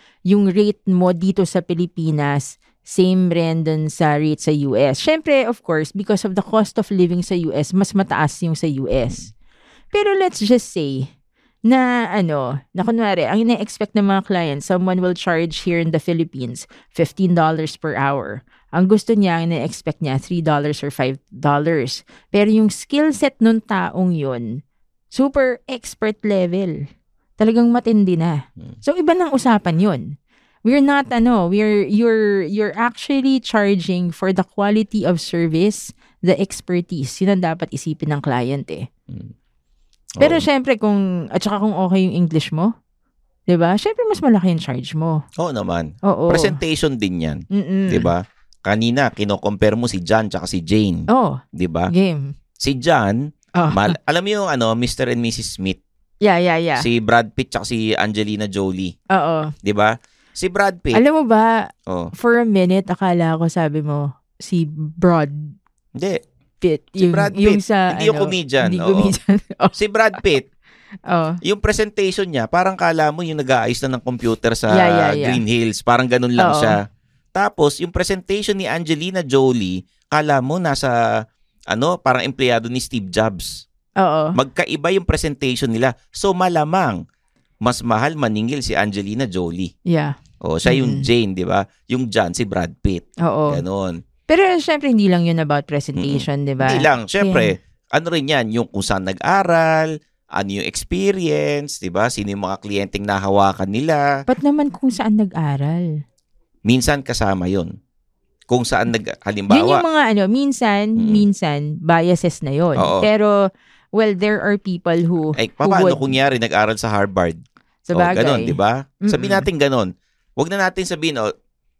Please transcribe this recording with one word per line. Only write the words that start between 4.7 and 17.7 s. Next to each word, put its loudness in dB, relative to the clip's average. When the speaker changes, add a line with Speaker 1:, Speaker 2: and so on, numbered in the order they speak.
Speaker 1:
S. 2
Syempre, 2
of -6
course, -4
because -2
of -4
the 0
cost 0
of -2
living 2
sa -2
U -2
S, -2
mas 0
mataas 0
yung -2
sa -4
U -4
S. -4
Pero 2
let's 0
just 2
say -4
na, 2
ano, -2
na -6
kunwari, 0
ang 0
ina-expect -2
ng 2
mga 0
clients, -2
someone 0
will 0
charge -4
here 0
in 0
the 0
Philippines -4
fifteen 0
dollars 0